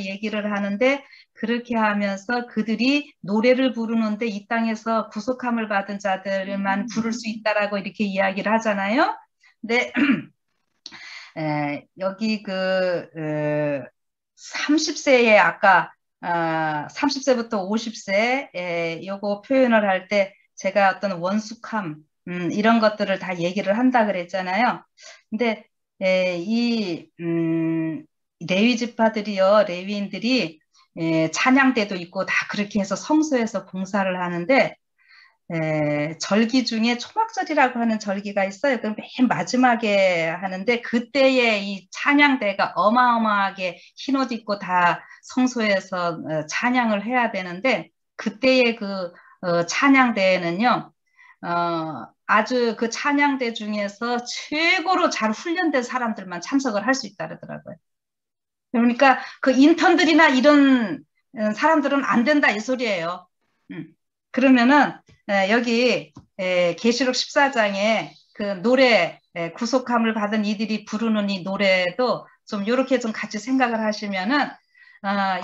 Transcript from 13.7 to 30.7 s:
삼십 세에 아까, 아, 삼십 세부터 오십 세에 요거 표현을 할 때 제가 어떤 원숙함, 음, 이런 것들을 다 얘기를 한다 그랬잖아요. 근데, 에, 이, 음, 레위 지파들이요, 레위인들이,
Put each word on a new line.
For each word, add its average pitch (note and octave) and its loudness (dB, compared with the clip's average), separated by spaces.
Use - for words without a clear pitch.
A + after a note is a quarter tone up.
삼십 - -2
세에 A#3+ 4
아까, F3 4
아, D#3+ -2
삼십 C#4 -4
세부터 A3+ 0
오십 A3+ -4
세에 F3+ -2
요거 G3+ -6
표현을 A#3+ 4
할 F#3+ -2
때 G3 0
제가 G3 2
어떤 G3 -4
원숙함, G3 -4
음, F3 -4
이런 A3 4
것들을 G#3 0
다 F#3 -8
얘기를 F#3 -2
한다 B3+ 2
그랬잖아요. F#3 -4
근데, A3 -4
에, F#3 2
이, A3 -2
음, E3 -2
레위 G#3+ 2
지파들이요, G#3+ 2
레위인들이, G3+ -4